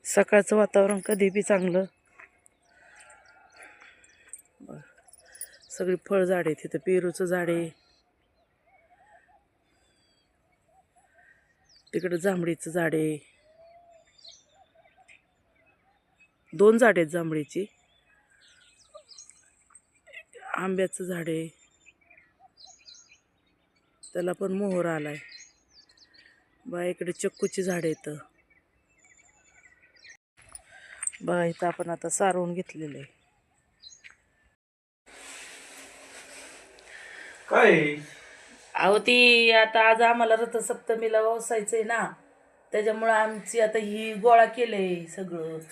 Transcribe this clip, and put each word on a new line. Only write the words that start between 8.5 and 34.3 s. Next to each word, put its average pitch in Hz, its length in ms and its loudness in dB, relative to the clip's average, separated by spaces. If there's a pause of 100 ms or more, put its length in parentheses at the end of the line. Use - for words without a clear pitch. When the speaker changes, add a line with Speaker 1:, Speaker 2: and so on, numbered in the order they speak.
Speaker 1:
तिकडं 175 220 -4
जांभळीचं 170 540 -2
झाड 160 240 0
आहे, 156 240 -2 (3250)
दोन 214 260 6
झाड 214 200 6
आहेत 165 100 2
जांभळीची, 165 560 -6 (3000)
आंब्याचं 185 500 -4
झाड 170 240 -8
आहे, 160 180 -6 (2750)
त्याला 180 200 -4
पण 190 200 -6
मोहर 190 340 -2
आलाय. 151 300 -6 (1500)
बघा, 175 180 -8
इकडे 180 280 -6
चक्कूची 196 500 -6
झाड 175 220 -4
आहेत. 156 260 -6 (3000)
बघा, 175 240 0
इथं 170 220 -2
आपण 170 240 -4
आता 165 180 -6
सारवून 180 460 0
घेतलेलं 156 440 -10
आहे. 139 60 -16 (4000)